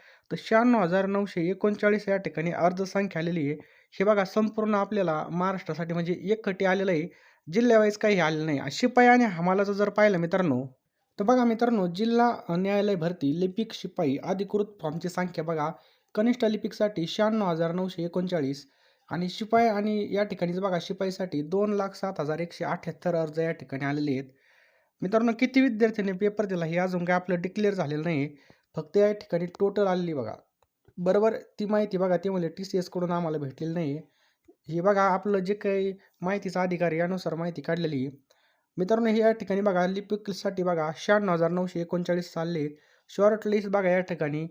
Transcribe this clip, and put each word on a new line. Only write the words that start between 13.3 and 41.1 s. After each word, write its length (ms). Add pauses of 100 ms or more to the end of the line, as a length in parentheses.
लिपिक 320
शिपाई 520
अधिकृत 420 (160)
फॉर्मची 260
संख्या 360
बघा, 260 (440)
कनिष्ठ 300
लिपिकसाठी 600
शहाण्णव 400
हजार 260
नऊशे 320
एकोणचाळीस 640 (440)
आणि 180
शिपाई 380
आणि 440
या 120
ठिकाणीच 360
बघा, 220
शिपाईसाठी 600
दोन 300
लाख 160
सात 300
हजार 200
एकशे 260
अठ्ठ्याहत्तर 500
अर्ज 260
या 120
ठिकाणी 320
आलेले 260
आहेत. 140 (800)
मित्रांनो, 360
किती 220
विद्यार्थ्यांनी 520
पेपर 320
दिला 200
हे 140
अजून 260
काय 120
आपलं 240
डिक्लेअर 340
झालेलं 280
नाही, 340 (400)
फक्त 200
या 160
ठिकाणी 340
टोटल 400
आलेली 280
बघा. 180 (640)
बरोबर, 360 (260)
ती 40
माहिती 320
बघा, 200
ते 140
म्हणले 180
टीसीएसकडून 640
आम्हाला 280
भेटलेली 360
नाही. 260 (680)
हे 120
बघा, 220
आपलं 360
जे 160
काही 400 (260)
माहितीचा 420
अधिकार 300
यानुसार 420
माहिती 280
काढलेली 440
आहे. 100 (600)
मित्रांनो, 300
हे 140
या 120
ठिकाणी 280
बघा, 260
लिपिकसाठी 760
बघा, 340
शहाण्णव 360